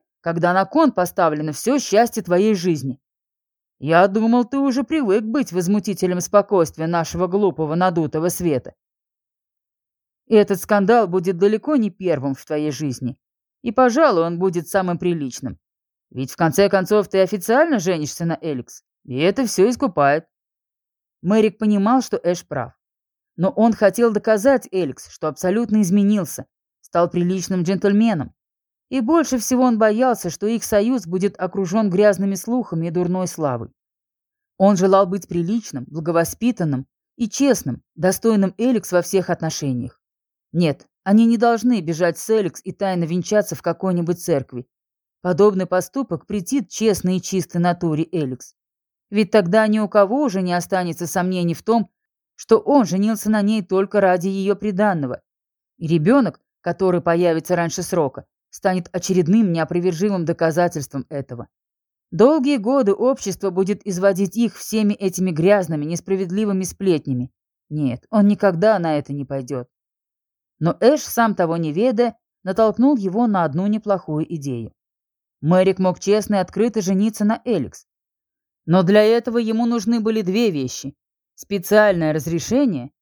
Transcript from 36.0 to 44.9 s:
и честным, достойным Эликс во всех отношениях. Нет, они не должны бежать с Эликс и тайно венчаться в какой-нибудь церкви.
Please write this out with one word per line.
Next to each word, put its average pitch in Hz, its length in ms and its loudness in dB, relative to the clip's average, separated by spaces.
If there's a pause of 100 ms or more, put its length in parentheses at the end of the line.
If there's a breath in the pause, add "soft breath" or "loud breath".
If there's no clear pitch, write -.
и 233 120 -4
честным, 254 540 -2 (120)
достойным 190 640 0
Эликс 233 320 -2
во 175 120 2
всех 180 280 -2
отношениях. 139 720 -6 (500)
Нет, 160 360 -2 (160)
они 214 200 6
не 226 140 4
должны 233 420 2
бежать 165 380 -2
с - 120 -12
Эликс 208 340 0
и 190 80 -10
тайно 185 320 -2
венчаться 180 500 -2
в - 80 -14
какой-нибудь 175 580 -2
церкви. 131 460 -4 (560)